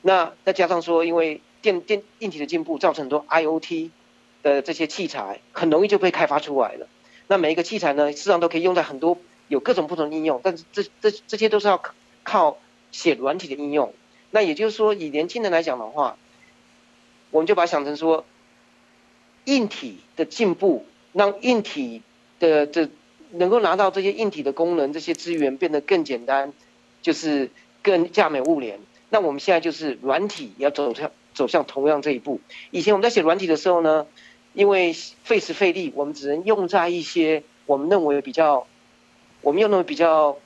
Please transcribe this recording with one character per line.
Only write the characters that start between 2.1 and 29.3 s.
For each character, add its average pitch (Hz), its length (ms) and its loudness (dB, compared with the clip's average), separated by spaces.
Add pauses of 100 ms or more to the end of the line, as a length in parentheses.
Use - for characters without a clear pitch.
硬 214 120 -8
体 156 100 -14
的 143 60 -6
进 160 180 -2
步， 160 140 -4
造 170 140 2
成 151 120 -6
很 127 40 -10
多 147 200 -2
I 160 160 2
O 160 160 0
T 165 320 -8 (500)
的 143 180 2
这 156 120 -8
些 151 160 -2
器 180 180 -6
材 107 340 -8 (120)
很 170 180 0
容 165 140 4
易 208 40 0
就 202 100 2
被 180 120 2
开 165 160 0
发 147 140 0
出 139 200 -4
来 107 140 -2
了。 - 140 -16 (400)
那 196 100 2
每 160 140 2
一 - 20 0
个 170 80 0
器 208 160 -6
材 151 140 0
呢， 147 180 2
事 147 80 -12
实 - 60 -14
上 185 160 2
都 170 80 2
可 165 100 -2
以 165 40 -2
用 180 120 2
在 170 80 2
很 139 160 -8
多， 170 180 2 (300)
有 135 140 0
各 247 140 0
种 165 120 0
不 175 80 -8
同 151 160 -4
的 156 60 -6
应 156 80 -4
用， 139 180 0
但 175 160 -2
是 165 140 -20
这， 208 100 -4 (180)
这， 214 100 2 (180)
这 220 80 -6
些 220 120 0
都 208 120 2
是 208 80 0
要 180 100 4
靠， - 140 -14 (320)
靠 165 340 2 (320)
写 160 240 0
软 135 240 -2
体 180 80 -12
的 135 80 -8
应 143 160 -8
用。 143 240 -2 (380)
那 214 100 4
也 160 120 0
就 214 140 -2
是 214 80 -6
说， 214 160 2
以 170 160 -6
年 151 200 -2
轻 233 140 -6
人 196 100 0
来 165 100 2
讲 135 160 -4
的 110 80 -10
话， 135 320 -4 (1120)
我 156 100 4
们 165 60 -2
就 208 80 4
把 175 80 2
它 170 40 2
想 156 200 -2
成 147 100 -6
说， 160 300 0 (1200)
硬 254 220 2
体 107 320 -12 (160)
的 160 100 -2
进 196 280 0
步， 165 300 0 (300)
让 202 260 2
硬 240 220 2
体 131 400 -10 (360)
的， 151 280 4
的， 147 240 -2 (400)
能 180 180 0
够 233 120 4
拿 180 140 2
到 190 160 2
这 190 120 -4
些 196 100 0
硬 208 180 -2
体 151 120 -10
的 135 100 -2
功 170 240 0
能， 147 160 0
这 160 80 -8
些 165 140 -4
资 170 180 -8
源 139 240 0
变 160 160 -2
得 147 80 0
更 165 240 0
简 120 220 -6
单， 139 260 -2 (480)
就 160 140 0
是 143 360 -2 (320)
更 175 300 2
价 185 160 2
美 139 140 -2
物 147 180 0
廉。 107 180 -10 (300)
那 214 120 2
我 160 120 0